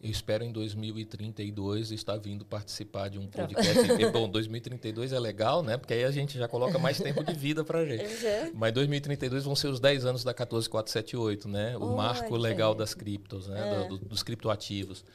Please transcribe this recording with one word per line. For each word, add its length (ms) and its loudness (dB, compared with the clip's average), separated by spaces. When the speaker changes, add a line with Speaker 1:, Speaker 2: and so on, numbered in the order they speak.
Speaker 1:
Eu 80 -4
espero 340 0
em 80 -4
dois 220 -4
mil 240 -4
e 80 -6
trinta 380 -8
e 80 -4
dois 400 -2
estar 260 -4
vindo 260 -8
participar 640 -6
de 120 -8
um 80 -6
Speaker 2:
Pronto. 260 -4
Speaker 1:
podcast. 320 6
Speaker 2:
<laughs> 160 6
Speaker 1:
E, 80 6
bom, 180 2
dois 200 0
mil 100 -6
e 40 -10
trinta 260 -8
e 40 -2
dois 220 -4
é 60 0
legal, 420 2
né? 160 0
Porque 160 -4
aí 100 4
a 80 4
gente 280 -2
já 80 0
coloca 320 2
mais 200 2
tempo 240 0
de 120 -2
vida 280 0
pra 220 0
gente. 180 -2
Speaker 3:
Uhum. 520 -2
Speaker 1:
Mas 180 2
dois 140 4
mil 100 2
e 40 -2
trinta 260 -2
e 20 -2
dois 140 0
vão 120 0
ser 120 2
os 120 0
dez 280 6
anos 160 0
da 100 0
quatorze 340 0
quatrocentos 420 -2
e 20 -10
setenta 40 -4
e 40 0
oito, 280 0
né? 300 -2
O 60 -4
Speaker 3:
Olha. 140 0
Speaker 1:
marco 380 2
legal 380 4
das 220 -2
criptos, 520 -8
né? 360 -2
Speaker 3:
É. 40 -6
Speaker 1:
Do, 120 -6
do, 60 -10
dos 180 -4
criptoativos. 920 -4